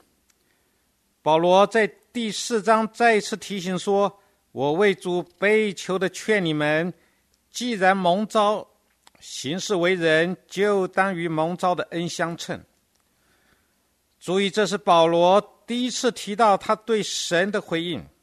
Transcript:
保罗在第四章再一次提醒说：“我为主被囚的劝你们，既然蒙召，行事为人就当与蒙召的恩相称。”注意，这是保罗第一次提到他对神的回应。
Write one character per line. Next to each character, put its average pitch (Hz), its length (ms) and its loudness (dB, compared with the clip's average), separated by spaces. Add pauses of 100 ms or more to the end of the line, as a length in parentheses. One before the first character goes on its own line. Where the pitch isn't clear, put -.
(1200)
保 151 160 2
罗 180 300 4
在 214 180 2 (280)
第 226 180 -6
四 226 300 -4
章 220 320 2
再 233 220 4
一 202 60 2
次 214 140 -8
提 202 240 -8
醒 180 180 -4
说 202 440 0 (320)
：“我 139 200 -2
为 196 220 2
主 180 260 -4 (160)
被 214 360 2
囚 - 260 -6
的 185 80 -2
劝 208 360 -2
你 160 100 0
们， 156 400 0 (580)
既 247 200 -6
然 190 240 2
蒙 190 300 2
召， 208 400 0 (540)
行 - 400 -8
事 202 160 -4
为 175 200 2
人 165 420 2 (100)
就 196 400 0
当 196 260 -2
与 170 140 -4
蒙 165 300 -2
召 180 180 0
的 151 160 -6
恩 175 160 -4
相 170 300 -6
称。” 110 260 -10 (1500)
注 185 220 -4
意， 196 100 0
这 208 160 0
是 185 120 -4
保 170 280 4
罗 175 640 2
第 240 160 -4
一 247 80 -4
次 - 180 -2
提 - 240 -8
到 208 220 4
他 - 180 -2
对 220 300 -2
神 180 480 -2
的 202 100 -4
回 165 220 -4
应。 165 220 -6 (180)